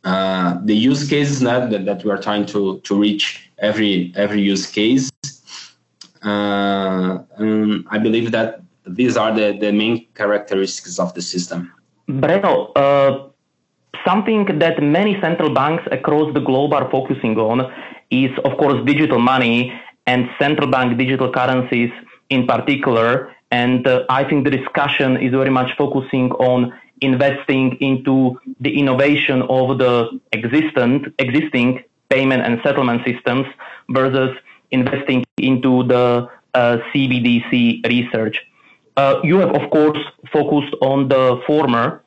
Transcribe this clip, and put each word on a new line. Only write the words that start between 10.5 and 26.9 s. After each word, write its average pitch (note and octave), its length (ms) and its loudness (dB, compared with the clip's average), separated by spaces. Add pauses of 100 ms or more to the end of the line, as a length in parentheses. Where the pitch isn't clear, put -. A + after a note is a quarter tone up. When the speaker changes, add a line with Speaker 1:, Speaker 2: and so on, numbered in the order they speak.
Speaker 1:
of F2+ 180 -4
the F2 60 -8
system. F2+ 500 -8 (360)
Speaker 2:
Breno, D#3 460 2 (220)
uh, C#3 520 4 (800)
something G#3 320 2 (180)
that E3 240 0
many F3+ 380 2
central E3 300 0 (100)
banks D#3 240 -2 (140)
across D3+ 280 0 (100)
the C#3 40 2
globe C3+ 380 0
are C3 120 -2
focusing C3 480 -2
on A2+ 180 0 (540)
is, C3 220 2 (160)
of - 100 2
course, C#3+ 260 2
digital C#3+ 360 2 (140)
money A#2+ 240 2 (480)
and B2 220 0 (100)
central D3 380 0
bank B2 220 0
digital C3 340 0
currencies B2+ 600 0 (440)
in B2 100 2
particular. B2 640 0 (420)
And, B2 360 0
uh, B2+ 180 2 (160)
I - 80 0
think D3 100 2 (100)
the D3+ 120 0
discussion C#3+ 500 -2 (160)
is B2 40 0 (100)
very C3+ 200 2
much B2+ 100 -2 (120)
focusing C3+ 440 -2 (260)
on B2 60 2 (420)